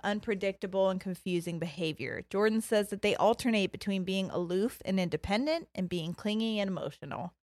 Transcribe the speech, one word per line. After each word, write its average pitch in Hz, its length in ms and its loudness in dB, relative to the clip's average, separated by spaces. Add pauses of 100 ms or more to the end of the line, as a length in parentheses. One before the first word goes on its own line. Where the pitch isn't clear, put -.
unpredictable 196 840 0
and 185 100 0
confusing 175 600 -2
behavior. 160 720 -4
Jordan 220 300 4
says 208 280 2
that 196 120 -4
they 208 140 4
alternate 214 560 4
between 196 340 -2
being 190 260 0
aloof 180 540 0
and 190 140 2
independent 214 760 0
and 185 140 -2
being 170 240 -2
clingy 214 460 0
and 196 100 0
emotional. - 640 -6 (140)